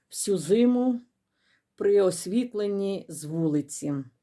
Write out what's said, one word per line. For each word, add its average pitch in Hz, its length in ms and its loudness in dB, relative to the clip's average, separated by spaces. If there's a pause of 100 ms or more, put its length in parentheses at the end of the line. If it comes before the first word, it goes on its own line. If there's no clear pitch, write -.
всю - 280 -2
зиму 240 640 2 (800)
при 202 220 4
освітленні 196 1080 -2
з 156 140 -12
вулиці. 151 680 -2 (300)